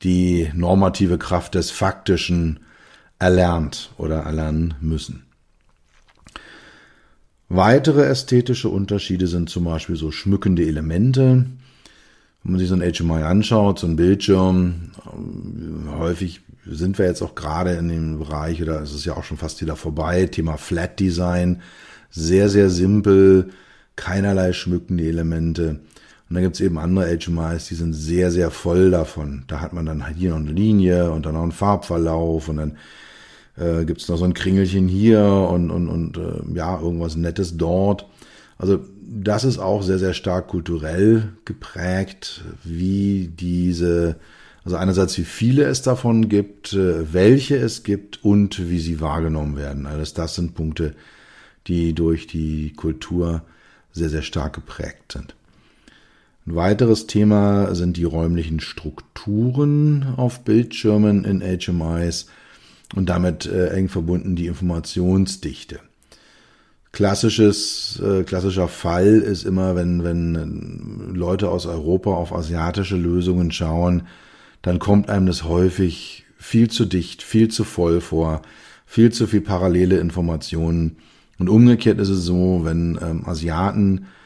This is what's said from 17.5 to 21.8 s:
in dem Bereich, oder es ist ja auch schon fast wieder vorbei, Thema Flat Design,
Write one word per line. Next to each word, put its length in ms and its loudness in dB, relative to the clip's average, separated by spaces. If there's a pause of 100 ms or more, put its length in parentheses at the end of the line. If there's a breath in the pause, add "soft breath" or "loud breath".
in 180 -2
dem 300 -4
Bereich, 420 -6
oder 200 -4
es 140 -10
ist 80 -10
ja 140 -6
auch 80 -10
schon 100 -10
fast 260 -10
wieder 140 -6
vorbei, 520 -2
Thema 280 -4
Flat 460 -6
Design, 600 0 (480 loud breath)